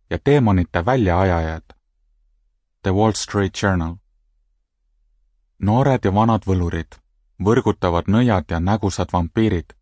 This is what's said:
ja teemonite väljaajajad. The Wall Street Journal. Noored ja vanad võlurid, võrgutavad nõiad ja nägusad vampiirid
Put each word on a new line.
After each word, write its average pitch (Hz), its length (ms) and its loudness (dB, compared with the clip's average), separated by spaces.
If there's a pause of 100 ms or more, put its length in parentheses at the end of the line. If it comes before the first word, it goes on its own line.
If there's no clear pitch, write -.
ja 87 140 -4
teemonite 101 640 2
väljaajajad. 90 760 0 (1200)
The 98 100 -2
Wall 107 220 2
Street 98 400 -4 (100)
Journal. 87 320 0 (1600)
Noored 123 460 0
ja 95 80 0
vanad 110 340 2
võlurid, 87 480 -4 (440)
võrgutavad 92 680 0
nõiad 104 420 2
ja 82 100 -4
nägusad 95 540 -2
vampiirid 90 680 -2